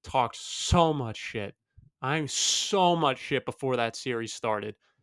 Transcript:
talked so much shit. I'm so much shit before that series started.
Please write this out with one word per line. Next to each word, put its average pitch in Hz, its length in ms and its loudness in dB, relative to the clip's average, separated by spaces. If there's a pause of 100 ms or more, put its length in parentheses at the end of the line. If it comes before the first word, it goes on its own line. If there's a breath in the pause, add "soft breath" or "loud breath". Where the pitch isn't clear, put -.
talked 123 340 -2
so - 560 2
much 120 240 -4
shit. - 360 -8 (480)
I'm 143 280 -2
so - 680 2
much 143 240 4
shit - 260 -2
before 127 300 -2
that 117 220 0
series 113 340 -6
started. 107 440 -4 (280)